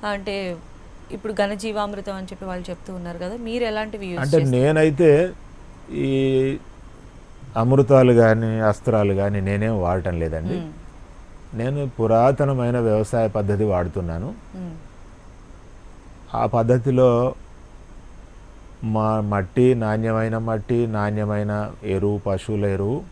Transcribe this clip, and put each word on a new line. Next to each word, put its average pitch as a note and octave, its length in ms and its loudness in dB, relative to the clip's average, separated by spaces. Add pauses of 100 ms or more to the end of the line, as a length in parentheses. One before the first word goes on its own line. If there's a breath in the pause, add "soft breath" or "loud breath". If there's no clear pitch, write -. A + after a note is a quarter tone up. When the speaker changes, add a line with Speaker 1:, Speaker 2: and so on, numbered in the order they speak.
Speaker 1:
అంటే G3 500 -6 (560)
ఇప్పుడు G#3+ 220 -8
ఘనజీవామృతం G3+ 800 -4
అని F#3+ 100 -10
చెప్పి F#3+ 200 -14
వాళ్ళు F3+ 240 -8
చెప్తూ F3+ 240 -12
ఉన్నారు F3 240 -10
కదా, F3+ 200 -8
మీరు A#3+ 260 -4
ఎలాంటివి G#3+ 420 -6
యూజ్ F3 140 -6
Speaker 2:
అంటే C#3+ 180 2
Speaker 1:
చేస్తారు? C3 260 2
Speaker 2:
నేనైతే D#3 680 4 (600)
ఈ C3+ 640 0 (1000)
అమృతాలు B2+ 560 6
కానీ A2+ 460 4
అస్త్రాలు G#2+ 540 2
కానీ G2+ 280 0
నేనేం G2+ 400 0
వాడటం F2 380 -2
లేదండి. D#2+ 340 -4
Speaker 1:
మ్మ్. E3+ 160 -6 (880)
Speaker 2:
నేను C3+ 320 -4 (100)
పురాతనమైన B2 800 2
వ్యవసాయ A2 480 2
పద్ధతి G#2 360 0
వాడుతున్నాను. F2+ 720 -2 (220)
Speaker 1:
మ్మ్. F3+ 160 -12 (1600)
Speaker 2:
ఆ A#2 100 0
పద్ధతిలో B2 920 2 (1500)
మా A2 380 0
మట్టి, G#2 540 2
నాణ్యమైన A2 640 -2
మట్టి, A2+ 500 -2
నాణ్యమైన G#2 840 -2 (120)
ఎరువు, G2 340 0 (100)
పశువుల G2+ 380 -2
ఎరువు G2+ 460 -2